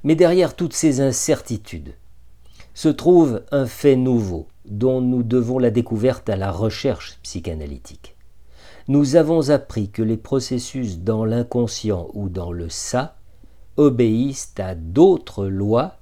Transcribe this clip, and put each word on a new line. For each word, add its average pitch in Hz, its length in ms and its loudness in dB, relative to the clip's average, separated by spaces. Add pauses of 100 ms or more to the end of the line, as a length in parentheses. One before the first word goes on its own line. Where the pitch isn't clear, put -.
Mais 151 120 4
derrière 170 400 4
toutes 170 180 -4
ces 139 280 2
incertitudes - 920 -4 (760)
se - 160 0
trouve 151 600 4
un 139 140 2
fait 135 300 4
nouveau 113 520 0 (180)
dont 123 360 0
nous 127 220 0
devons 120 360 0
la 120 120 4
découverte 120 580 -2
à 101 60 0
la 95 160 -4
recherche - 720 -4
psychanalytique. 76 920 -12 (720)
Nous 139 280 2
avons 156 340 4
appris 113 400 0
que 107 120 -6
les 110 160 0
processus 123 840 -6
dans 110 260 -2
l'inconscient 110 880 -2
ou 101 160 -6
dans 87 220 -8
le 85 180 -8
ça - 480 -6 (600)
obéissent 127 800 2
à 92 180 -8
d'autres 101 680 2
lois 104 560 -2